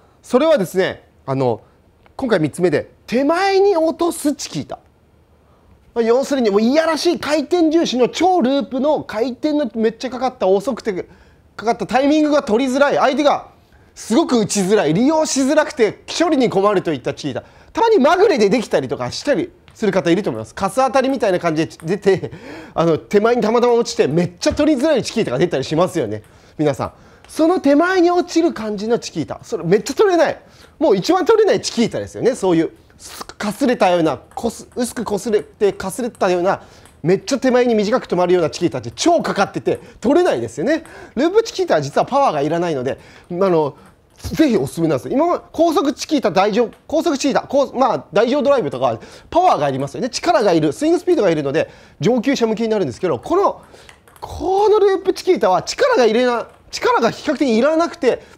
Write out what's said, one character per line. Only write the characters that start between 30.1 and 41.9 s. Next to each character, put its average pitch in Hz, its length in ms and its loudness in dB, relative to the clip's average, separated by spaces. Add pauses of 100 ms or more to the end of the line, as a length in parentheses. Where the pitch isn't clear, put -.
れ 349 60 4
な 311 140 4
い。 - 80 -8 (400)
も 330 120 2
う 392 60 4
一 202 160 0
番 370 120 2
取 427 140 4
れ 440 60 4
な 269 100 4
い 185 60 0
チ - 120 -8
キ 233 120 0
ー 175 60 0
タ 135 80 -6
で 101 80 -8
す - 80 -18
よ 104 80 -8
ね。 240 120 0
そ 185 160 -2
う 170 60 4
い 165 60 4
う、 - 100 -4 (640)
か 208 160 -6
す 262 140 -2
れ 240 100 2
た 202 140 2
よ 180 80 2
う 165 40 2
な、 147 160 0 (160)
こ - 160 -6
す-、 - 260 -16
薄 233 180 -4
く 233 100 -8
こ 202 140 -4
す 233 120 -8
れ 208 120 0
て、 196 300 -2
か 190 180 -10
す 254 120 -8
れ 233 80 -6
た 202 200 -2
よ 180 80 0
う 175 40 -2
な、 185 200 -2 (400)
め 180 140 2
っ 190 80 -12
ち - 100 -4
ゃ 240 40 -2
手 262 120 0
前 247 160 2
に 233 80 2
短 214 260 0
く - 60 -10
止 185 100 -4
ま 180 100 2
る 180 60 2
よ 180 80 4
う - 20 2
な 151 80 0
チ - 100 -12
キ 175 60 0
ー 147 40 0
タ 135 80 -6
っ - 20 -6
て 113 100 -10
超 320 320 0
か 185 120 -6
か 196 100 0
っ - 80 -4
て - 80 -8
て、 165 200 -2 (200)
取 262 140 2
れ 349 80 4
な 302 120 2
い 123 60 -4
で 117 80 -6
す - 100 -12
よ 156 60 -4
ね。 285 200 -2 (300)
ル 254 100 0
ー 339 60 2
プ 440 120 2
チ - 100 -10
キ 370 120 -4
ー - 20 -2
タ - 80 2
は 151 80 2
実 139 180 -2